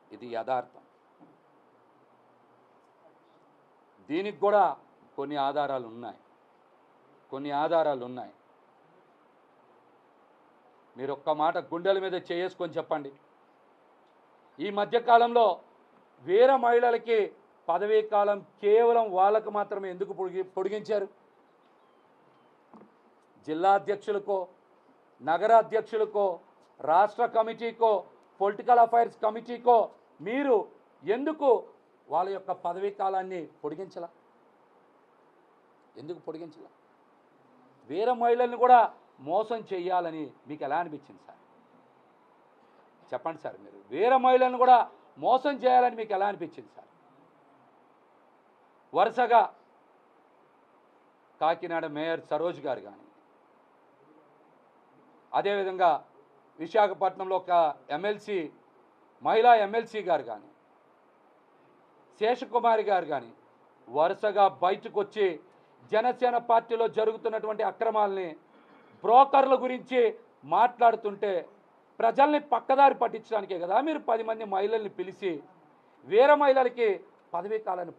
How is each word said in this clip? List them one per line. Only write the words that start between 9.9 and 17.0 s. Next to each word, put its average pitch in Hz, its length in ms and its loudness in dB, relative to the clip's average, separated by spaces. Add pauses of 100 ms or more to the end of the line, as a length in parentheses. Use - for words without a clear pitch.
మీరు 135 200 -8
ఒక్క 147 140 -6 (100)
మాట 165 180 0 (120)
గుండెల 180 340 0
మీద 185 120 -6 (140)
చేసుకొని 175 460 -8
చెప్పండి, 151 360 -8 (1500)
ఈ 185 200 -6
మధ్యకాలంలో 233 680 4 (800)
వీర 220 260 4 (140)
మహిళలకి 233 540 2 (500)